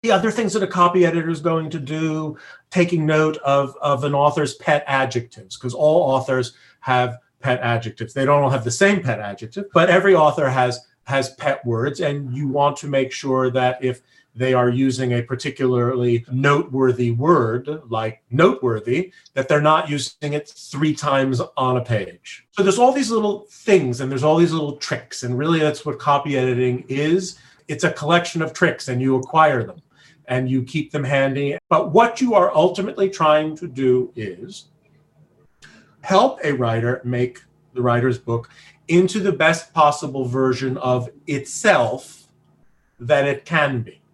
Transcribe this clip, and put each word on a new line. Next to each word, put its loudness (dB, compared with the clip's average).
The 0
other 2
things -2
that 0
a -2
copy 4
editor 0
is -4
going -2
to -8
do, -4
taking 0
note 2
of, 0
of -2
an -2
author's 2
pet 0
adjectives, -4
'cause -10
all 4
authors -2
have -2
pet -2
adjectives. -4
They -2
don't 4
all 2
have 0
the -4
same 2
pet -4
adjective, -12
but 4
every 6
author 4
has, 0
has -4
pet -4
words, -4
and -4
you -4
want 0
to -12
make -2
sure -2
that -2
if -4
they 0
are 2
using 0
a 0
particularly -2
noteworthy 0
word, 0
like -6
noteworthy, 0
that -4
they're 2
not 2
using -6
it -6
three -4
times 0
on 0
a -2
page. -6
So -4
there's 4
all 6
these -2
little -2
things, 0
and -4
there's -4
all 4
these 4
little -4
tricks, -10
and -4
really 0
that's -2
what -6
copy 0
editing 0
is. -2
It's -4
a 2
collection -2
of -4
tricks, 0
and -2
you 2
acquire 2
them, -12
and -2
you 0
keep -6
them -4
handy. -2
But 2
what 4
you 0
are 4
ultimately 2
trying 2
to -12
do 0
is -12
help 2
a 0
writer -2
make -4
the -4
writer's 2
book -6
into 2
the 0
best 0
possible 2
version 0
of -2
itself -2
that 2
it -4
can 0
be. -14